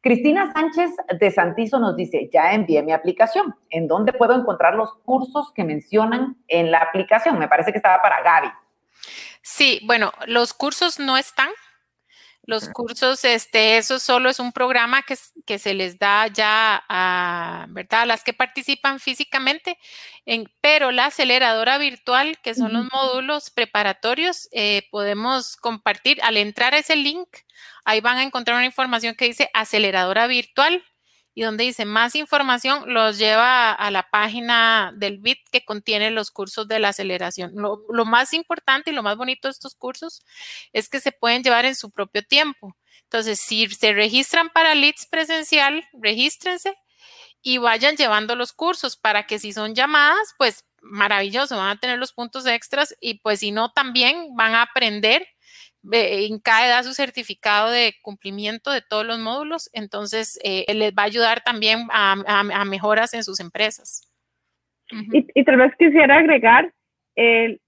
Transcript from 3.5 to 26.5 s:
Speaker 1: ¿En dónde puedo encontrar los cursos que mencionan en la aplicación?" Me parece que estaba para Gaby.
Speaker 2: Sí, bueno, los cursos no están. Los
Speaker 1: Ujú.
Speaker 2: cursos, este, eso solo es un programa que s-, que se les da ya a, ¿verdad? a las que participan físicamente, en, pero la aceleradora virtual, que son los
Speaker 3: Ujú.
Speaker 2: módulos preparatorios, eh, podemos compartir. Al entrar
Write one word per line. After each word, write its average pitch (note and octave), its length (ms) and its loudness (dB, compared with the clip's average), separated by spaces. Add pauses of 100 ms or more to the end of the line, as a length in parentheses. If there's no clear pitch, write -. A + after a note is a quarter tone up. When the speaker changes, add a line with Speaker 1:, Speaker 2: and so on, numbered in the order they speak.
Speaker 1:
¿En D#3+ 180 -2
dónde G#3 240 2
puedo B3 240 4
encontrar G3+ 400 2
los A3 180 -4 (100)
cursos C4 480 -2
que G3 120 -4
mencionan A3+ 720 -2 (100)
en E3 240 2
la E3 80 4
aplicación?" G3 640 2
Me D3+ 80 -2
parece D#3+ 240 2
que G#3+ 60 -4
estaba F#3+ 220 4
para G3 220 2
Gaby. E3 240 4 (960)
Speaker 2:
Sí, - 420 2
bueno, A3 280 2 (140)
los A#3+ 260 0
cursos D4+ 480 -4
no C4+ 160 0
están. C4+ 320 0 (960)
Los A3 200 -4
Speaker 1:
Ujú. - 100 -12
Speaker 2:
cursos, B3+ 500 -2
este, A3+ 540 4
eso C4 200 0
solo B3+ 320 2
es C4 80 -4
un B3 140 -6
programa B3+ 500 2
que C4+ 120 -8
s-, - 180 -10 (120)
que G3+ 140 -6
se G3 160 -4
les F#3 240 -6
da G#3 300 4
ya G#3+ 600 0
a, F3 840 -4
¿verdad? A3 320 -2
a A#3+ 40 0
las A3+ 160 -2
que A#3+ 100 -4
participan C4+ 680 -4
físicamente, C#4 760 -4 (480)
en, A3+ 240 -6 (120)
pero D4 320 4
la B3 140 2
aceleradora B3+ 720 2
virtual, C#4 680 -2
que A3+ 100 -6
son A#3 180 -4
los A#3 140 -2
Speaker 3:
Ujú. B3+ 100 -8
Speaker 2:
módulos C4+ 540 -4
preparatorios, A#3 1000 -2
eh, G#3 300 -2 (100)
podemos G#3 640 -4
compartir. A3+ 680 -2
Al A3+ 140 2
entrar G#3 380 0